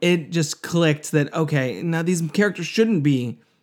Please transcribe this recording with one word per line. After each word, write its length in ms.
it 300
just 320
clicked 480
that, 240
okay, 480
now 180
these 220
characters 320
shouldn't 380
be 360